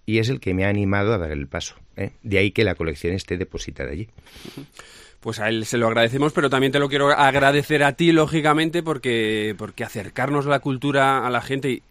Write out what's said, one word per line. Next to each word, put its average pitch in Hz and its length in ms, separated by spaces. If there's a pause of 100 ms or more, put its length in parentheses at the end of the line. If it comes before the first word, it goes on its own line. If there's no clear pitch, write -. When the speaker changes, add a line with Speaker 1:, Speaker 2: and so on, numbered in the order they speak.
Speaker 1:
Y 110 140
es 113 100
el 135 100
que 95 140
me 92 120
ha 101 40
animado 101 460
a - 20
dar 82 140
el 73 160
paso, - 300 (200)
¿eh? 98 140 (100)
De 104 160
ahí 98 140
que 113 120
la 90 120
colección 85 400
esté 95 220
depositada 73 520
allí. 82 180 (1120)
Speaker 2:
Pues 110 220
a 107 80
él 110 160
se 120 120
lo 117 100
agradecemos, 117 440
pero 151 180
también 135 220
te 143 80
lo 143 80
quiero 143 220
agradecer 139 720
a 143 80
ti, 165 220
lógicamente, 156 720
porque, 113 760
porque 107 260
acercarnos 127 640
la 143 140
cultura 135 680
a - 20
la 120 120
gente, 135 280
y, - 220